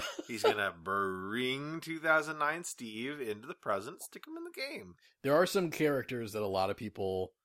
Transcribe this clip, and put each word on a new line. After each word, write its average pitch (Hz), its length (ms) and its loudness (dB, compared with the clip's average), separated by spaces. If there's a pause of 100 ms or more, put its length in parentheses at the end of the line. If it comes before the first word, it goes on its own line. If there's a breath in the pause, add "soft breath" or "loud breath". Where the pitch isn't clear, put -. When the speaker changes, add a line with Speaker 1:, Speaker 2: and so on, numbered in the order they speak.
(100)
Speaker 1:
<laughs> - 160 -10
Speaker 2:
He's 107 160 -6
gonna - 400 4
bring 104 960 -2
two 160 200 -8
thousand 156 400 4
nine 156 240 0
Steve 120 560 -6
into 110 260 -4
the 165 80 -8
present, 107 480 -2
stick - 240 -14
him 320 100 -12
in 339 80 -10
the 349 60 -12
game. 262 460 -10 (260 soft breath)
Speaker 1:
There 143 140 6
are 175 100 8
some 180 240 2
characters 127 640 2
that 107 100 0
a 104 60 2
lot 95 200 4
of 101 80 0
people 95 560 -2 (120)